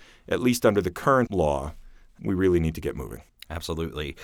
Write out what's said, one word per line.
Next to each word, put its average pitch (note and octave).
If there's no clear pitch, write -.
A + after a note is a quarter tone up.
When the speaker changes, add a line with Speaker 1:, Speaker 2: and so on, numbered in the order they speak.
Speaker 1:
at F#2
least B2
under G2+
the F2+
current C3
law, D2+
we G2
really F2+
need D#2+
to -
get B1
moving. A1
Speaker 2:
Absolutely. E2